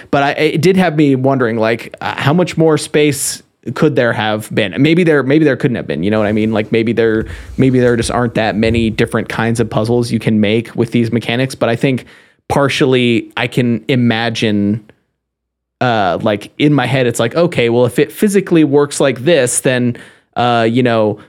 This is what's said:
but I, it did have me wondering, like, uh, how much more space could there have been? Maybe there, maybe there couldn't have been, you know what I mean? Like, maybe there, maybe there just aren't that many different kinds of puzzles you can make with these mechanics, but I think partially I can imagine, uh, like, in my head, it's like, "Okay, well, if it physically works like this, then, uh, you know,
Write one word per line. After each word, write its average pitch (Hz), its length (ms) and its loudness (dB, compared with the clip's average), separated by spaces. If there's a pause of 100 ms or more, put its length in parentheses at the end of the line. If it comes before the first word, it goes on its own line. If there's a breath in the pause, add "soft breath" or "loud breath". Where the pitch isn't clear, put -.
(100)
but 139 120 2
I, 143 100 0
it 156 300 0
did 190 140 4
have 170 200 2
me 143 200 4
wondering, 127 420 0
like, 113 420 -2
uh, 104 200 -6
how 139 140 0
much 175 240 0
more 160 180 4
space 151 680 -2 (320)
could 151 220 0
there 120 160 2
have 107 420 -4
been? 101 280 -2
Maybe 165 220 4
there, 151 180 2
maybe 143 240 2
there 131 100 2
couldn't 123 200 -2
have 78 100 -6
been, 73 160 -4
you 101 80 0
know 110 80 0
what 107 80 0
I 104 60 0
mean? 110 200 0
Like, 110 180 -2
maybe 113 220 0
there, 110 320 0 (320 loud breath)
maybe 131 240 2
there 120 160 2
just 113 140 -2
aren't 117 240 -2
that 107 220 0
many 113 340 0
different 113 400 -2
kinds 113 280 -2
of 113 120 -2
puzzles 120 420 -2
you 117 60 0
can 110 220 0
make 107 360 0
with 120 160 -2
these 117 200 0
mechanics, 120 420 -2
but 117 160 -2
I 117 60 -2
think 131 280 -2 (440 loud breath)
partially 127 880 0
I 120 100 -2
can 120 420 -2
imagine, 113 960 0 (960)
uh, 107 420 0
like, 107 360 -2
in 147 160 2
my 127 120 0
head, 127 200 0
it's 113 140 -2
like, 120 140 -2
"Okay, 156 360 0
well, 123 160 2
if - 120 -2
it 147 140 0
physically 190 520 2
works 143 360 0
like 135 200 0
this, 135 400 2
then, 123 360 0 (400 loud breath)
uh, 117 340 2
you 123 120 0
know, 110 360 0 (100)